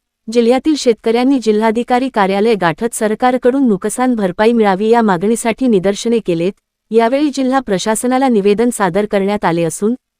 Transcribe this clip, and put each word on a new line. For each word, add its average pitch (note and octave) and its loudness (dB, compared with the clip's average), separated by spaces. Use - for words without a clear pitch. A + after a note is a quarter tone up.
जिल्ह्यातील B3 2
शेतकऱ्यांनी B3 0
जिल्हाधिकारी A3+ 0
कार्यालय G3+ 0
गाठत F3 -2
सरकारकडून B3+ 0
नुकसान A3+ -2
भरपाई G#3+ 0
मिळावी G#3 2
या A#3 4
मागणीसाठी G#3+ 0
निदर्शने G3+ 0
केलेत. F3 -2
यावेळी A#3+ 2
जिल्हा C4+ 0
प्रशासनाला B3 -2
निवेदन G#3 2
सादर G3 -2
करण्यात G3+ -2
आले E3+ 0
असून G3+ -2